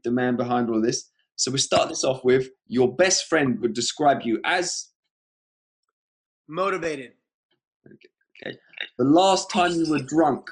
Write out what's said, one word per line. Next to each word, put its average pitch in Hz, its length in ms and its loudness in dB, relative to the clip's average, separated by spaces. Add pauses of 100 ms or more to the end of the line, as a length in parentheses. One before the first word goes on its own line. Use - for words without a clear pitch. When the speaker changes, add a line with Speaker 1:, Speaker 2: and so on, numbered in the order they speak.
Speaker 1:
the 120 80 -2
man 123 260 0
behind 120 320 -2
all 110 120 0
this. 120 280 -2 (260)
So - 160 -4
we 135 80 -2
start - 300 2
this - 140 -8
off 135 200 -2
with, 127 260 4 (180)
your 123 280 0
best 185 320 2
friend 135 340 0
would 117 120 -2
describe 127 500 0
you 113 220 -2
as? 175 440 -4 (1600)
Speaker 2:
Motivated. 160 640 -6 (720)
Speaker 1:
Okay. - 100 -20 (520)
Okay. 139 100 -14 (400)
The 123 80 0
last 185 440 4
time 175 240 0
you 165 160 -2
were 151 100 0
drunk 139 520 0